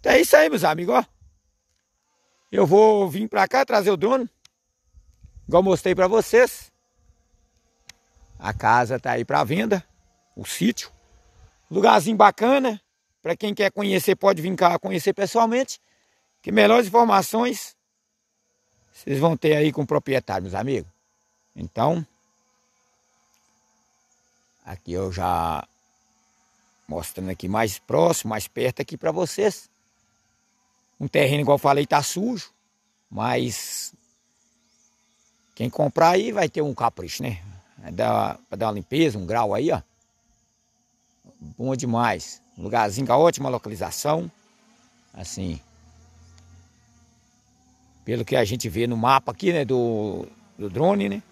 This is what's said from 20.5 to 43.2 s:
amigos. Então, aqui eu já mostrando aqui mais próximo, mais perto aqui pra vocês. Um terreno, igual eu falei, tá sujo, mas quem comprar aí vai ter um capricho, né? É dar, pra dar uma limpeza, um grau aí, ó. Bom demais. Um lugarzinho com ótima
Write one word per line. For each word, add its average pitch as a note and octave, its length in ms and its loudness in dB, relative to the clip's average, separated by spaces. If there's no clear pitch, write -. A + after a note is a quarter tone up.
amigos. G#2 360 -4
Então, C#3 500 -4
aqui F2 300 -12
eu F#2+ 180 -4
já E2+ 520 -2
mostrando F2 420 -10
aqui F2+ 160 -10
mais G#2+ 320 -2
próximo, D3+ 520 0
mais G#2+ 180 -8
perto B2 340 -4
aqui D3+ 140 -12
pra E3 160 -4
vocês. F#3 580 -4
Um C#3+ 60 -8
terreno, D3 320 2
igual C#3+ 160 4
eu - 20 -2
falei, C#3+ 260 2
tá D3 160 2
sujo, G3+ 520 -6
mas A#2+ 840 -6
quem B2 160 -6
comprar D#3+ 420 2
aí G#3 200 0
vai G3 180 -2
ter D#3+ 140 -4
um D3 100 -4
capricho, A2+ 520 -6
né? G2 180 -8
É F#2+ 80 -16
dar, G#2+ 480 -2
pra - 80 -12
dar A2+ 100 -4
uma G#2+ 80 -4
limpeza, B2+ 440 -2
um F2+ 80 -8
grau G#2+ 260 -2
aí, C#3 200 -2
ó. C#3 100 -4
Bom A#2 340 -8
demais. A#2 680 -4
Um F2 60 -16
lugarzinho G#2 420 -2
com A#2 100 2
ótima C#3+ 340 2